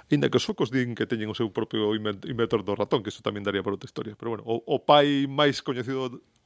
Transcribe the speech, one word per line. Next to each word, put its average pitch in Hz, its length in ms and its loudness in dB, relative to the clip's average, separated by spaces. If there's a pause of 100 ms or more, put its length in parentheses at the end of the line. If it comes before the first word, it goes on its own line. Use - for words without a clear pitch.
aínda 143 240 2
que 127 80 4
os - 80 -2
suecos 156 240 -2
din 123 240 0
que 113 80 -2
teñen 107 240 -4
o 107 80 -6
seu 113 160 -2
propio 107 400 0
inven-, 107 320 -4
inventor 113 400 0
do 101 80 -2
ratón, 101 320 0
que 104 80 -6
iso - 80 -16
tamén 104 240 -4
daría 98 160 0
para 98 160 -2
outra - 80 -10
historia, 110 320 -10
pero 113 160 -6
bueno, 107 160 -8
o, 117 160 -2
o 135 160 0
pai 143 480 6
máis 139 320 2
coñecido, 127 640 -6 (220)